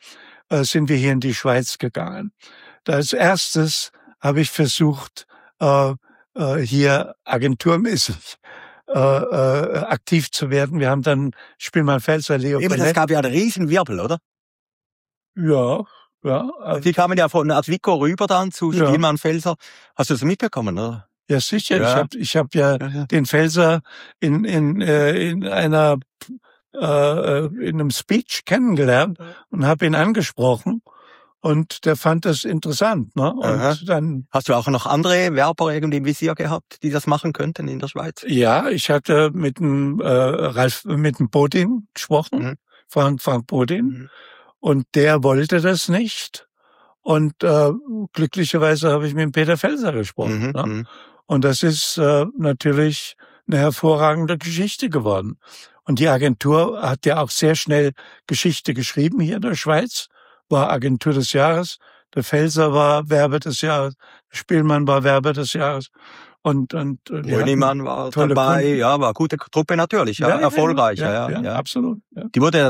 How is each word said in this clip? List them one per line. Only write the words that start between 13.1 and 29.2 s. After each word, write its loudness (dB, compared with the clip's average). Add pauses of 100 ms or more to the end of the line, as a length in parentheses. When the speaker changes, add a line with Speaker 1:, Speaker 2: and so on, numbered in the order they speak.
Speaker 2:
einen -2
riesen 0
Wirbel, 0
oder? -4 (1200)
Speaker 1:
Ja, 0 (400)
ja, -2 (160)
äh, -10
Speaker 2:
Die 0
kamen 2
ja 4
von 0
Advico 0
rüber 0
dann 0
zu -4
Speaker 1:
Ja. 2
Speaker 2:
Spielmann 2
Felser. -2 (400)
Hast -2
du 0
das -4
mitbekommen, -2
oder? -8 (220)
Speaker 1:
Ja, 2
sicher. -2
Ich 2
Speaker 2:
Ja. 2
Speaker 1:
hab, -2
ich -6
hab 0
ja 2
Speaker 2:
Ja, -8
ja. -6
Speaker 1:
den 0
Felser 2 (380)
in, 0
in, 0
äh, 2
in -4
einer, 2 (760)
äh, -10
äh, 0 (220)
in -2
einem 0
Speech -2
kennengelernt 2
Speaker 2:
Ja. -16 (240)